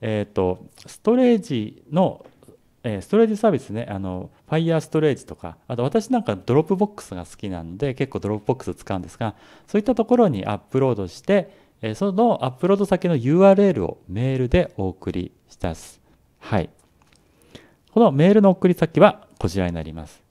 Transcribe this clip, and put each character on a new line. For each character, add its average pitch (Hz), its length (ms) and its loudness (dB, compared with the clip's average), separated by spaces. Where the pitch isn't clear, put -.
え 107 280 -2
ー - 40 -20
と、 92 320 0
ス - 140 -20
ト 233 160 2
レ 247 200 4
ー 196 60 0
ジ 113 500 -8
の、 165 340 -2
え 107 160 -6
ー、 - 20 -12
ス - 60 -16
ト 202 100 0
レ 226 80 6
ー - 20 0
ジ 214 80 -2
サ 220 140 0
ー - 20 0
ビ - 80 0
ス - 120 -16
ね、 117 180 -6
あ 98 100 -8
の、 92 300 -8
Fire 165 280 0
Storage 156 500 -2
と 78 80 -14
か、 82 220 -16
あ 120 80 -8
と 120 80 -2
私 214 260 -2
な 247 100 0
ん 202 40 -8
か 98 140 -4
ド 117 160 -2
ロ 147 80 4
ッ - 20 2
プ 185 140 -2
ボ 202 80 0
ッ 208 100 -10
ク - 80 -18
ス - 120 -16
が 87 100 -10
好 - 100 -20
き 104 140 -10
な 87 140 -8
の 85 120 -14
で、 131 180 -4
結 131 200 -6
構 95 60 -6
ド 101 100 -6
ロ 107 80 -4
ッ - 20 -6
プ - 80 -20
ボ 131 60 0
ッ 127 60 -4
ク - 60 -14
ス 90 80 -6
使 - 220 -8
う 90 40 -4
ん - 20 -10
で - 80 -12
す - 80 -20
が、 110 180 -6
そ - 100 -2
う - 20 2
い - 20 -6
っ - 20 -6
た 262 100 -2
と 214 120 -2
こ 247 100 2
ろ 233 140 4
に 98 160 -4
ア 104 100 -4
ッ - 40 -8
プ - 200 -4
ロ 131 140 0
ー - 20 -4
ド 98 120 -6
し - 120 -16
て、 196 300 0
え 110 100 -6
ー、 107 40 -6
そ 196 180 -4
の 208 320 0
ア - 20 -2
ッ 127 40 -4
プ 175 180 -4
ロ 202 60 4
ー - 20 -2
ド 202 80 0
先 180 240 -2
の 160 80 0
ユ 139 240 2
ー 196 40 8
ア 196 60 8
ー 190 40 6
ル 202 80 4
エ 190 100 2
ル 104 100 -2
を - 140 -6
メ 120 260 -4
ー 131 40 -4
ル 127 120 -2
で 175 280 0
お 95 100 -2
送 - 240 -8
り 87 220 -6
し - 80 -20
た 82 180 -6
す。 - 240 -20
は 101 220 -4
い。 - 80 -6
こ 220 80 0
の 214 140 6
メ 151 160 4
ー 202 60 6
ル 220 60 6
の 196 100 6
送 180 180 2
り 175 60 4
先 160 260 0
は - 260 4
こ 95 100 -2
ち 95 100 -4
ら 90 80 0
に 87 60 -4
な 80 100 -6
り 80 80 -12
ま 80 160 -14
す。 - 240 -20